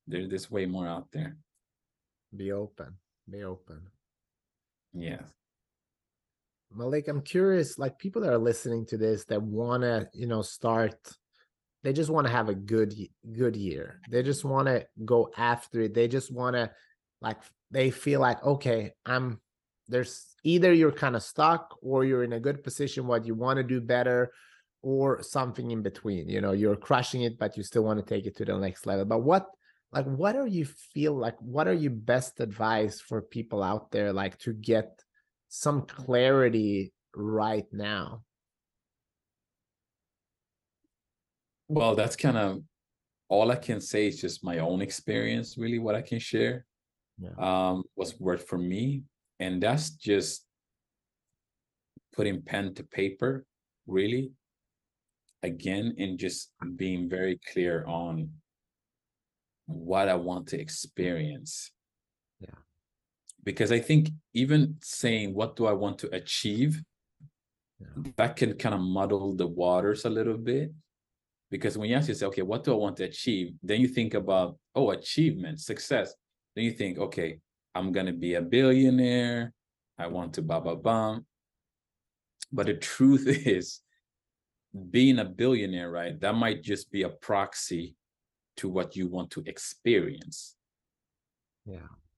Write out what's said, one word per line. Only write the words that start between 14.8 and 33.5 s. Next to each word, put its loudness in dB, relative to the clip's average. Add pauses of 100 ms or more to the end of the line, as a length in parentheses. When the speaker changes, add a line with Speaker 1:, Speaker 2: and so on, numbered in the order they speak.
Speaker 2:
go 4
after 0
it. 0
They 4
just -2
wanna, -2 (480)
like, -6 (340)
they 2
feel 0
like, 2
"Okay, 0 (140)
I'm," -2 (480)
there's, -4
either 8
you're 8
kinda 0
stuck 2
or 2
you're 4
in -2
a -2
good -2
position, -4
what 0
you -2
wanna 0
do 0
better, 2 (480)
or 0
something -4
in -4
between. -4
You -2
know, 0
"You're 4
crushing 0
it, -2
but -4
you -6
still 2
wanna 0
take -2
it -8
to -4
the -2
next -4
level." 0
But 2
what, 4 (460)
like, -2
what 0
are -2
you -2
feel -4
like, -4
what -2
are 4
your 0
best 0
advice 0
for -6
people -4